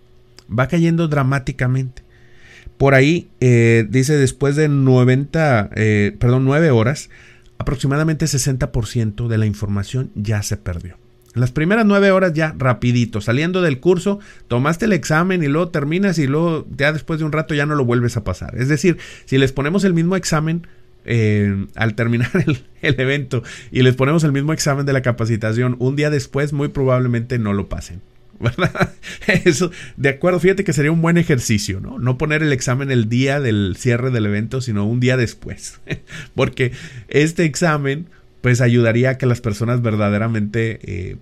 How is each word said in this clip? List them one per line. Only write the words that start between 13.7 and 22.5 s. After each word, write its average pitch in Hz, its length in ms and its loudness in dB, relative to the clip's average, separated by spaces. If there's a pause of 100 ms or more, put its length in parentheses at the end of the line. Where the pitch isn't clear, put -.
curso, 190 400 0 (280)
tomaste 143 380 0
el 214 80 2
examen 170 500 0
y 143 40 0
luego 165 220 0
terminas 170 480 0
y 151 80 2
luego 156 500 -2
ya 139 160 0
después 156 280 -6
de 156 60 -2
un 151 60 -2
rato 156 220 -2
ya 147 140 0
no 151 80 0
lo 139 100 2
vuelves 120 320 0
a 107 60 -6
pasar. - 340 -8
Es 127 100 -2
decir, 156 300 2 (280)
si 131 120 0
les 135 140 2
ponemos 156 320 0
el 190 100 2
mismo 170 220 0
examen, 165 500 -2 (400)
eh, 104 720 0
al 113 180 -2
terminar 117 400 -2
<laughs> 180 120 2
el, 147 140 0 (220)